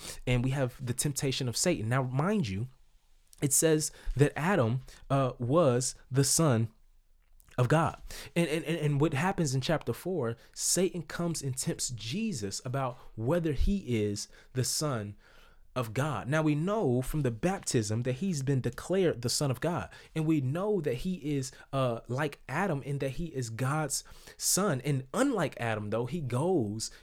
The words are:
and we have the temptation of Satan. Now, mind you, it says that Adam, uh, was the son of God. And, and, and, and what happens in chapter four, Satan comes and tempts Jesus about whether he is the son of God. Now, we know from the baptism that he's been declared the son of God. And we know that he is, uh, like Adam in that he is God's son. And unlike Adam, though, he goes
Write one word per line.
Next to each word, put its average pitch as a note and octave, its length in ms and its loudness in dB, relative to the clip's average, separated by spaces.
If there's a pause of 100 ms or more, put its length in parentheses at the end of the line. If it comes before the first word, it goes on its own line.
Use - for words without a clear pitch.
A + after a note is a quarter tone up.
(260)
and B2 180 4
we C3 60 0
have C3 240 -2 (100)
the B2 100 -2
temptation C#3 540 -2
of A2 80 -4
Satan. D3+ 320 0
Now, C3 140 2
mind C#3 460 0
you, G#2 200 -4 (720)
it C#3 120 0
says D#3+ 380 4 (260)
that C#3+ 200 6
Adam, C3+ 460 2 (260)
uh, C#3 300 2
was B2+ 560 4 (160)
the C3+ 140 4
son A#2+ 440 4 (880)
of B2 120 4
God. D3+ 280 4 (400)
And, E3+ 120 4
and, D#3+ 160 -2
and, D#3+ 140 -2
and D3 220 2
what D#3 140 4
happens D#3 400 0
in C3+ 60 0
chapter C#3+ 320 0
four, C3+ 440 -4 (160)
Satan F3 500 0
comes E3+ 400 -4
and C3 140 -4
tempts - 340 -4
Jesus A2+ 760 -4
about B2+ 340 -4 (180)
whether D#3+ 360 0
he G3 260 4
is G#2 500 0 (240)
the B2+ 120 0
son A2+ 500 -2 (640)
of A2 160 -4
God. B2+ 340 -2
Now, D#3 140 2
we D3+ 140 4
know D#3 460 2
from D3+ 200 0
the B2 80 2
baptism A#2 720 0
that B2+ 120 -2
he's E3+ 280 -2
been C3+ 180 2
declared E3 640 0
the B2 60 -2
son C#3+ 220 0
of A#2+ 100 -4
God. D#3 280 -2 (260)
And D#3+ 120 -2
we D#3+ 140 2
know F3+ 400 0
that C3+ 140 0
he F#3 200 -4
is, C#3+ 380 -4 (200)
uh, B2+ 360 0
like C#3 400 -4
Adam D3 340 -2
in C#3 160 -4
that C#3 120 -2
he E3 160 -4
is C3 220 -6
God's C3+ 540 -2 (340)
son. F3+ 480 2
And C#3+ 200 0 (100)
unlike G#3 460 0
Adam, G#2+ 300 -2
though, A#2 160 0
he E3+ 140 -6
goes B2 720 0 (120)